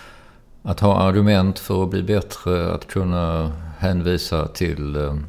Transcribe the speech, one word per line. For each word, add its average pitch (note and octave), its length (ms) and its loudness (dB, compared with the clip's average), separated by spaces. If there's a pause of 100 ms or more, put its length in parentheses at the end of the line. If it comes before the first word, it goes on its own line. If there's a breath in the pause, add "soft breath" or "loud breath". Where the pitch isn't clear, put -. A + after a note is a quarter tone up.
(640 loud breath)
att F#2+ 180 -4
ha G2+ 160 4
argument F#2+ 640 4
för F#2+ 260 -2
att F2 60 -2
bli F#2+ 120 0
bättre, F2+ 680 0
att E2 140 -6
kunna E2+ 680 0 (260)
hänvisa F2 680 0
till, D2 480 -4
eh, D2 180 -2 (140)